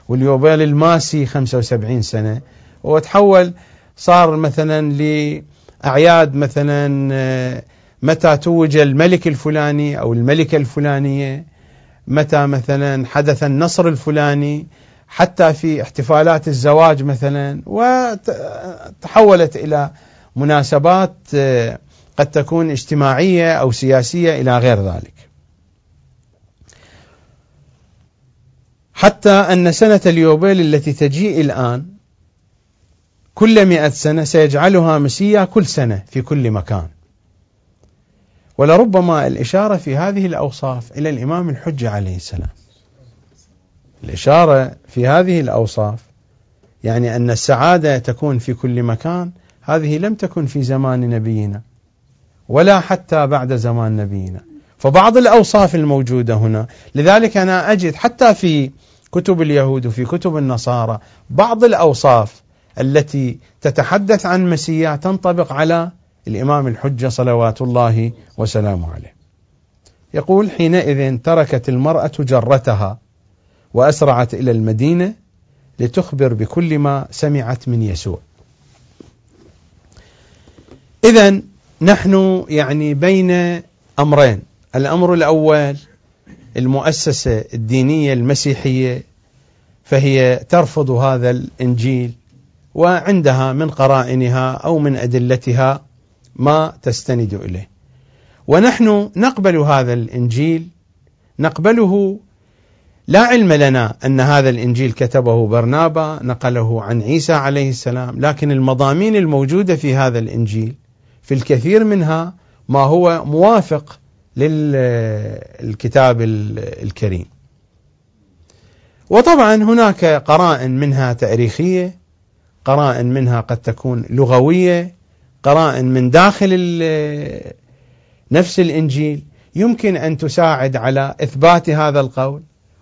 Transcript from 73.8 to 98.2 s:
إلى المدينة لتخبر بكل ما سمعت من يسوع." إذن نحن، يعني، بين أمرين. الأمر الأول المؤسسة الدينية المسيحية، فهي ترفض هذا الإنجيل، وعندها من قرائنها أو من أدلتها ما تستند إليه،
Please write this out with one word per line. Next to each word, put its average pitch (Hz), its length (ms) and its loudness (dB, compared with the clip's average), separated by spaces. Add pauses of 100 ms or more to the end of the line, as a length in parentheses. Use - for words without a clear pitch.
إلى 123 160 -2
المدينة 135 640 0 (640)
لتخبر 131 560 -2
بكل 156 440 -4
ما 139 320 -2
سمعت 127 580 -4
من 117 140 -2
يسوع." 92 360 -6 (2750)
إذن 202 380 6 (400)
نحن، 190 640 2
يعني، 147 460 -2
بين 175 680 0 (360)
أمرين. 143 440 2 (320)
الأمر 165 400 0
الأول 151 640 2 (800)
المؤسسة 131 880 -2 (100)
الدينية 131 580 0
المسيحية، 131 880 -2 (840)
فهي 131 640 2
ترفض 151 420 0
هذا 123 400 0
الإنجيل، 123 840 -4 (640)
وعندها 151 760 0
من 147 180 -2
قرائنها 131 800 0
أو 165 260 -4
من 143 180 0
أدلتها 127 840 -2 (540)
ما 156 360 0 (100)
تستند 117 520 -4
إليه، 95 340 -10 (800)